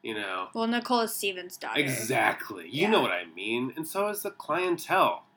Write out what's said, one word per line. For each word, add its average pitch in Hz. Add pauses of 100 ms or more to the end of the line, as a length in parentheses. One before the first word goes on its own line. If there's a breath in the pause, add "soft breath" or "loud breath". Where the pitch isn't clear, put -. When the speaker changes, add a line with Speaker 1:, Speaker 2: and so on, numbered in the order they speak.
Speaker 1:
you 113
know? 95
Speaker 2:
Well, 226
Nicole 240
is 220
Steven's 185
daughter. 123
Speaker 1:
Exactly. 110
You 135
Speaker 2:
Yeah. 208
Speaker 1:
know 202
what 104
I 90
mean. 110
And 156
so 202
is 202
the 202
clientele. 170 (120)